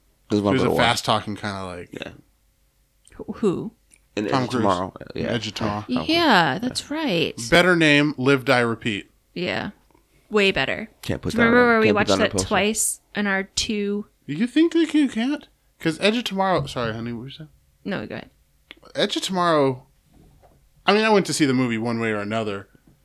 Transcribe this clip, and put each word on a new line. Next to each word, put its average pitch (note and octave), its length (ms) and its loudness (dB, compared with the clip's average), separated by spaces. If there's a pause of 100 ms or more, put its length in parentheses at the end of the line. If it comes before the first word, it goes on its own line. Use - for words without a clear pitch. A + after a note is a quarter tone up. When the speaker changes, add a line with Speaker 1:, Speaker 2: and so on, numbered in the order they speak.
(280)
Speaker 1:
Doesn't G#2 160 2
want G#2 120 2
Speaker 2:
He's B2+ 60 2
Speaker 1:
to B2 40 2
Speaker 2:
a - 40 2
Speaker 1:
go - 40 0
to - 60 2
war. - 80 -
Speaker 2:
fast-talking A2 480 -2
kinda, G2 300 -8
like, F2 260 -12
Speaker 1:
Yeah. - 180 -12 (1080)
Speaker 3:
Wh-, - 180 -12
who? - 360 -2 (440)
Speaker 1:
And G#2 140 -4
Speaker 2:
Tom C3 140 0
Speaker 1:
Edge - 20 -
of - 40 -10
Speaker 2:
Cruise. A#2+ 120 0
Speaker 1:
Tomorrow. F#2+ 320 0 (200)
Yeah. - 120 -6
Speaker 2:
Edge G#2+ 220 -4
of G#2 60 -10
Tomorrow. - 320 -6
Speaker 1:
Tom B3 100 -4
Cruise. - 120 -4
Speaker 3:
Yeah, F#3+ 500 4
that's - 320 -8
right. A3+ 440 -2 (160)
Speaker 2:
Better F3 260 6
name, D3 400 4
Live, C3 300 2
Die, C3+ 140 4
Repeat. A2+ 500 -2 (240)
Speaker 3:
Yeah. E3+ 360 -4 (600)
Way G3+ 220 4
better. C3+ 360 -4 (140)
Speaker 1:
Can't E2 180 -4
put - 120 -4
Speaker 3:
Do - 40 -4
you A#3+ 80 4
Speaker 1:
that A#3 60 4
Speaker 3:
remember A#3+ 140 6
Speaker 1:
on, A#3+ 40 4
Speaker 3:
where A3+ 120 4
we A3 80 4
Speaker 1:
can't G#3 60 4
put G#3 60 2
Speaker 3:
watched G#3+ 80 0
Speaker 1:
that G3+ 60 4
on G3 60 2
a A3+ 40 4
Speaker 3:
that - 80 -2
Speaker 1:
poster. F#3+ 160 0
Speaker 3:
twice G#3 520 -2 (140)
in G#3 120 -2
our G3 160 -2
two? G3+ 640 -4 (180)
Speaker 2:
You D#3 220 -2
think D#4+ 260 4
that D#4+ 220 2
you D4 140 4
can't? B3+ 380 -4 (320)
'Cause D#3 220 -2
Edge G#3+ 160 2
of A#3+ 80 -2
Tomorrow, F#3+ 400 0
sorry, A#2 300 -4
honey, A2+ 180 -6
what A#2 80 -8
were B2 60 -12
you C#3 80 -14
saying? D#3 160 -18 (340)
Speaker 3:
No, - 220 -6
go - 80 -12
ahead. - 160 -14 (640)
Speaker 2:
Edge G3+ 220 -2
of D#4 60 -4
Tomorrow, D#3 640 0 (1000)
I G3 80 4
mean, G#3+ 100 2
I A3+ 60 2
went G3+ 160 4
to D3 80 -4
see D#3 100 2
the C3+ 80 2
movie B2+ 240 0
one A2+ 240 -2
way A2+ 100 0
or G#2+ 100 -2
another, G#2 480 -4 (360)